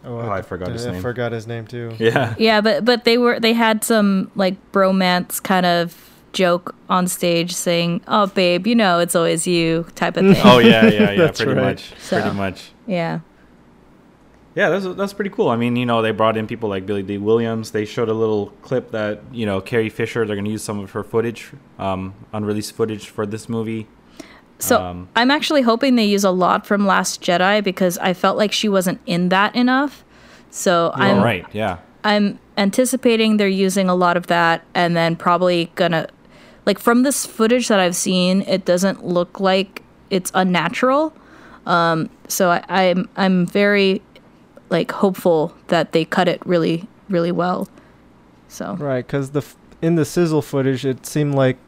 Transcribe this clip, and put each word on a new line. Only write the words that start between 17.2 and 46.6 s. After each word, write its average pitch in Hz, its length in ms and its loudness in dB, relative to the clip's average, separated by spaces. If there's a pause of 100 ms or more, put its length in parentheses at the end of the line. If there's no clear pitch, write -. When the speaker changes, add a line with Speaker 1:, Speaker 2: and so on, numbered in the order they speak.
Speaker 2:
They 107 140 -4
showed 117 220 -4
a 110 60 -2
little 107 340 -2 (140)
clip 123 300 -6
that, 107 300 -6 (100)
you 117 160 -6
know, 95 140 -2
Carrie 113 280 -2
Fisher, 113 360 -4
they're 104 100 -4
gonna 101 140 -6
use 107 140 -6
some 104 160 -8
of 95 120 -12
her 104 120 -8
footage, 113 480 -6 (280)
um, 95 340 -6 (200)
unreleased 107 420 -4
footage 110 340 -4
for 110 160 -6
this 107 240 -10
movie. 113 380 -6 (720)
Speaker 3:
So 240 200 0
Speaker 2:
Um, 90 360 -10
Speaker 3:
I'm 247 160 2
actually 294 320 0
hoping 233 320 2
they 220 100 2
use 202 180 2
a 190 60 4
lot 180 380 0
from 202 180 0
Last 190 360 0
Jedi, 190 420 0
because 180 340 -2
I 185 160 -2
felt 190 240 0
like 208 140 0
she - 180 -2
wasn't 185 380 0
in 180 220 0
that 190 260 2
enough. 254 480 0 (480)
So 170 460 0
Speaker 1:
Yeah. 196 60 0
Speaker 3:
I'm 196 160 4
Speaker 2:
Oh, - 40 4
right, 98 280 0
yeah. 104 260 -4 (260)
Speaker 3:
I'm 208 340 0 (180)
anticipating 220 840 0
they're 202 100 2
using 190 420 0
a 180 60 2
lot 175 220 2
of 175 100 -6
that, 170 360 2 (120)
and 170 200 2
then 165 200 0
probably 175 580 0
gonna, 165 340 -2 (600)
like, 202 100 0
from 240 240 2
this 269 240 0
footage 233 440 0
that 208 100 4
I've 180 160 0
seen, 185 480 0
it 190 220 -2
doesn't 180 380 0
look 175 360 -4
like 190 420 -2 (300)
it's 185 240 -4
unnatural. 190 760 0 (540)
Um, 165 440 0 (180)
so 180 240 0
I, 170 180 0
I'm, 185 480 0
I'm 185 300 2
very, 202 540 2 (680)
like, - 220 0
hopeful 175 640 0 (120)
that 165 240 0
they 160 140 2
cut 180 220 0
it - 180 -2
really, 170 420 0 (220)